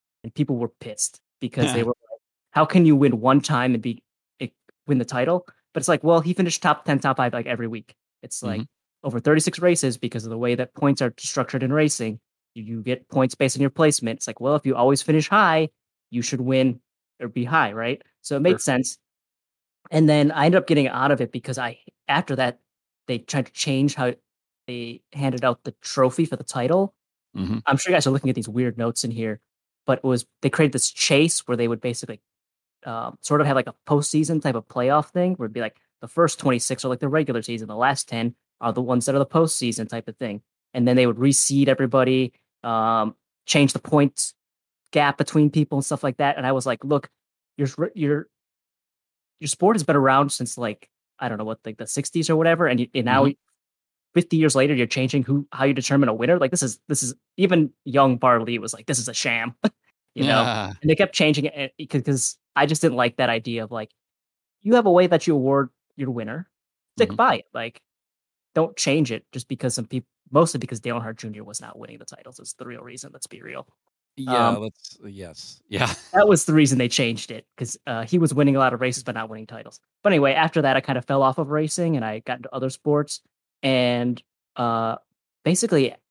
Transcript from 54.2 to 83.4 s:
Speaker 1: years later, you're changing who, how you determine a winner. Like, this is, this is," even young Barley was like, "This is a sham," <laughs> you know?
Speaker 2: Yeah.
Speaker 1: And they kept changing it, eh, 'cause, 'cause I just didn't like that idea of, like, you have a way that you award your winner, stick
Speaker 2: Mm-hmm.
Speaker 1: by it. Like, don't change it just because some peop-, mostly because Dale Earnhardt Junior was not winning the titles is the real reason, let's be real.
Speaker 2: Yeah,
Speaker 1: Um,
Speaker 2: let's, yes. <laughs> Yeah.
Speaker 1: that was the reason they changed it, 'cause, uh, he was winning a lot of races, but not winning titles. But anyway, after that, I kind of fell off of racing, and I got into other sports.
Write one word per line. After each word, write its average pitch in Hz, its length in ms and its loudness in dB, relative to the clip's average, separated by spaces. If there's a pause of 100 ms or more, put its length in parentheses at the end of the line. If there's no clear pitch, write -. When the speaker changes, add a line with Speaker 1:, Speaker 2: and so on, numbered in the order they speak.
Speaker 1:
years 156 180 4
later, 143 180 4
you're 123 120 2
changing 131 380 -2
who, 143 280 -2
how 131 120 -2
you 139 100 2
determine 139 340 2
a 113 60 0
winner. 123 240 2
Like, 135 140 0
this 175 100 -2
is, 120 260 -6
this 147 140 -2
is," 123 120 -6 (220)
even 175 360 2 (120)
young 135 340 4
Barley 117 400 2
was 107 160 -8
like, - 120 -16
"This 135 120 -4
is 120 100 -6
a 120 60 -10
sham," 117 480 -4
<laughs> - 520 -8
you 139 100 -2
know? 113 260 2
Speaker 2:
Yeah. 104 220 -6 (100)
Speaker 1:
And 151 80 2
they 160 60 4
kept 190 180 0
changing 151 320 2
it, 139 320 -8
eh, 156 80 -12
'cause, 135 160 -4
'cause 135 360 -2 (180)
I 143 100 4
just 151 160 -2
didn't 156 140 2
like 120 200 0
that 123 140 0
idea 117 340 -4
of, 113 80 -14
like, 110 180 -10 (720)
you 214 120 4
have 240 120 6
a 196 60 6
way 180 160 8
that 170 180 2
you 165 80 2
award 135 360 2 (260)
your 135 140 -6
winner, 120 400 -10 (460)
stick 214 140 0
Speaker 2:
Mm-hmm. 208 60 -8
Speaker 1:
by 226 220 2
it. - 160 -14
Like, 117 260 -10 (760)
don't 160 220 0
change 139 360 0
it - 200 -10
just 123 160 -14
because 131 260 -6
some 117 120 -8
peop-, 127 200 -8 (240)
mostly 156 280 2
because 113 220 -8
Dale 120 200 -6
Earnhardt 113 180 -12
Junior 107 260 -14
was 101 160 -14
not 113 180 -20
winning 117 200 -20
the 117 80 -20
titles - 340 -20
is - 180 -16
the 123 80 -16
real 120 160 -16
reason, 131 300 -18
let's - 160 -14
be - 140 -20
real. - 240 -16 (500)
Speaker 2:
Yeah, 127 320 0
Speaker 1:
Um, 117 80 2
Speaker 2:
let's, - 480 -12
yes. 95 600 -18
<laughs> - 40 -20
Yeah. 117 260 -4 (180)
Speaker 1:
that 208 160 6
was 185 180 4
the 165 80 0
reason 135 240 4
they 123 100 0
changed 117 420 -4
it, 113 160 -14 (100)
'cause, - 300 -10
uh, 113 200 -6
he 175 120 0
was 160 160 2
winning 139 220 4
a - 20 2
lot 131 160 2
of 113 60 -8
races, 127 240 -4
but 120 100 -8
not 113 160 -8
winning 110 160 -16
titles. - 340 -20 (220)
But 202 100 4
anyway, 139 220 4
after 160 280 2
that, 135 140 2
I 135 60 4
kind 131 160 -4
of 123 80 -6
fell 139 160 2
off 131 160 2
of 143 120 -4
racing, 156 460 -2
and 117 80 -2
I 110 160 -6
got 123 180 -8
into 123 160 -14
other 131 160 -4
sports. 147 520 -2 (400)